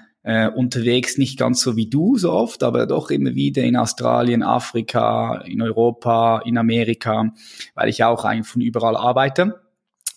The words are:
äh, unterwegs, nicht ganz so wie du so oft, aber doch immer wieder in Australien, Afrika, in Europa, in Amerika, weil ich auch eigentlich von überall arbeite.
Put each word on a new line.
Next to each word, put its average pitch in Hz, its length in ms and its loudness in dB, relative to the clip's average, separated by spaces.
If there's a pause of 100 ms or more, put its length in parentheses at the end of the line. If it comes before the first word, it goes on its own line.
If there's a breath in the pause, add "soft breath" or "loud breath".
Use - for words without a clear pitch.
(220 loud breath)
äh, 110 260 0
unterwegs, 123 680 0
nicht 131 220 -2
ganz 123 240 0
so 117 140 -2
wie 110 120 -2
du 190 300 2
so 175 120 0
oft, 113 320 -2
aber 120 240 2
doch - 240 -2
immer 135 240 0
wieder 139 280 0
in 123 140 2
Australien, 120 680 0
Afrika, 113 1040 -2
in 110 160 -6
Europa, 113 840 2
in 120 140 0
Amerika, 113 760 0 (420 loud breath)
weil - 140 0
ich 113 160 0
auch 113 220 2
eigentlich 110 220 -2
von 123 120 -4
überall 113 380 0
arbeite. 135 640 0 (540)